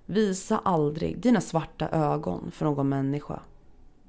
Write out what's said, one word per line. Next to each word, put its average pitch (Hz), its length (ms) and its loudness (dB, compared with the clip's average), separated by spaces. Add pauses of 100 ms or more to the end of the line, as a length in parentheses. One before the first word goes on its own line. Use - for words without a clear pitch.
Visa 196 520 0
aldrig 160 600 0
dina 226 220 4
svarta - 480 -4
ögon 160 640 0
för - 140 -4
någon 139 240 2
människa. 139 520 -2 (680)